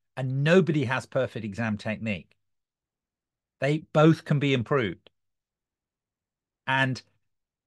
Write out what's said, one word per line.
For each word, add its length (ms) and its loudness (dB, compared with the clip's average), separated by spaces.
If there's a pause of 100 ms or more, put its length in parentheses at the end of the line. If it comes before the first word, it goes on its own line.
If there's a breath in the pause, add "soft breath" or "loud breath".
(160)
and 260 -4
nobody 420 4
has 220 -4
perfect 380 -4
exam 320 -4
technique. 600 -8 (1200)
They 320 -2
both 320 6
can 140 0
be 160 0
improved. 560 -2 (1600)
And 340 -2 (680)